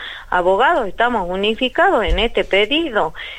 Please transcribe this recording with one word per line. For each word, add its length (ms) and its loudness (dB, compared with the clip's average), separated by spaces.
abogados, 600 2
estamos 420 -2
unificados 760 0
en 140 0
este 240 0
pedido. 720 0